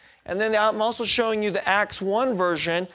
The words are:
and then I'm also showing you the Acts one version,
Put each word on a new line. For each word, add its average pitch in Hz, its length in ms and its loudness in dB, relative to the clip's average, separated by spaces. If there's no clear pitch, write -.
and 185 160 -4
then 220 160 2
I'm 214 240 2
also 226 240 -2
showing 220 380 0
you 208 80 0
the 185 180 -2
Acts 202 320 0
one 220 340 0
version, 175 600 0